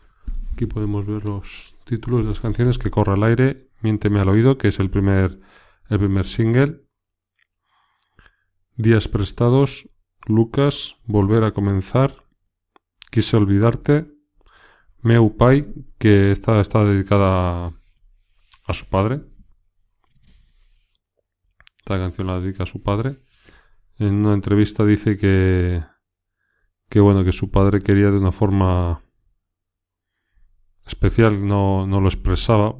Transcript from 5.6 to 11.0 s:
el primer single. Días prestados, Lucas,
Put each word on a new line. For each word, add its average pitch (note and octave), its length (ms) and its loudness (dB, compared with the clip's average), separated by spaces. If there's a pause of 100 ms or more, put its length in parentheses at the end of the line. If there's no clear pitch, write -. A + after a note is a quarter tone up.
el G#2+ 100 0
primer G2 280 0
single. B2 560 -2 (1900)
Días A2+ 340 2
prestados, A#2+ 800 -2 (380)
Lucas, A2+ 800 -2